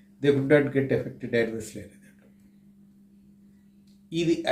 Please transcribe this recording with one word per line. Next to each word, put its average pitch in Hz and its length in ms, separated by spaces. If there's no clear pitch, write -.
they 143 100
could 135 200
not 143 200
get 131 240
affected - 340
adversely 110 420
అనే - 220
దాంట్లో. - 240
ఇది 165 220